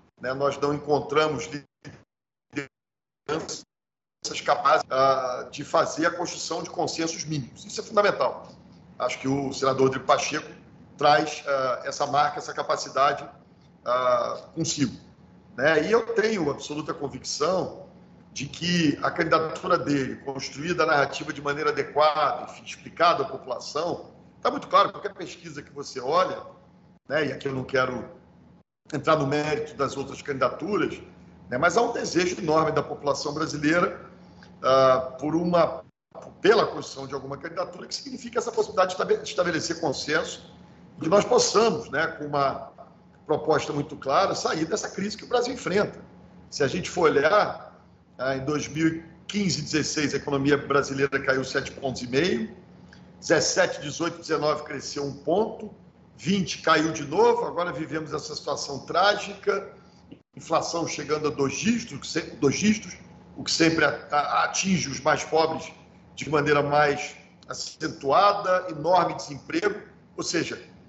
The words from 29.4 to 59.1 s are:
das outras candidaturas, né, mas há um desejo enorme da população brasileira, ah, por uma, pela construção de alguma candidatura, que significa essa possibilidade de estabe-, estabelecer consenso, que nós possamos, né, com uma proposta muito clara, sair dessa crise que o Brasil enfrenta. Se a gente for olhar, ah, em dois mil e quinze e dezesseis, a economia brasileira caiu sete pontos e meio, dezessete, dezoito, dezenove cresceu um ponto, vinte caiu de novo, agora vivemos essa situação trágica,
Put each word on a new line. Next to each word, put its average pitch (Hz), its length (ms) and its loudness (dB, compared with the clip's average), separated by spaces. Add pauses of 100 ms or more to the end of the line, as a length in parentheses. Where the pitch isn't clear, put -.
das 135 200 -2
outras - 260 -8
candidaturas, 139 800 -2 (500)
né, 123 80 -2
mas 170 180 4
há 233 60 6
um 233 100 0
desejo 180 480 0
enorme 156 320 2
da 147 100 2
população 143 520 -2
brasileira, 156 720 0 (580)
ah, 131 580 6
por 151 160 0
uma, 175 480 2 (560)
pela 196 260 6
construção 135 400 -8
de 131 80 -10
alguma 135 220 -8
candidatura, 175 500 -8
que - 80 -10
significa 240 440 -8
essa 233 120 -2
possibilidade - 380 2
de - 60 -6
estabe-, 196 280 0
estabelecer 165 580 -2
consenso, 151 720 -2 (480)
que 160 120 -2
nós 202 160 6
possamos, - 640 4
né, 156 160 0
com 147 180 -8
uma 139 480 0 (520)
proposta 151 480 2
muito 147 240 -4
clara, 156 380 2
sair 170 300 -2
dessa - 240 -2
crise 202 280 -6
que - 80 -14
o - 40 -16
Brasil 247 260 0
enfrenta. 185 460 -2 (500)
Se - 140 0
a - 20 4
gente 165 240 -4
for 175 120 -2
olhar, 156 800 4 (380)
ah, 135 180 -2
em 131 80 -6
dois 143 220 -2
mil 160 220 0
e 160 160 -4 (240)
quinze 190 320 0
e - 20 -4
dezesseis, 143 500 -2
a 135 40 0
economia 139 420 2
brasileira 135 600 0
caiu 135 240 0
sete 131 260 -4
pontos 131 320 -8
e 120 60 -8
meio, 185 520 0 (600)
dezessete, 175 600 2
dezoito, 160 380 -4
dezenove 147 460 0
cresceu 143 400 -8
um 139 80 -6
ponto, 208 600 -2 (440)
vinte - 440 -2
caiu 160 300 4
de 143 140 -6
novo, 214 400 2
agora 165 280 -4
vivemos 151 400 -8
essa 151 220 -6
situação 139 460 -6
trágica, 196 920 0 (640)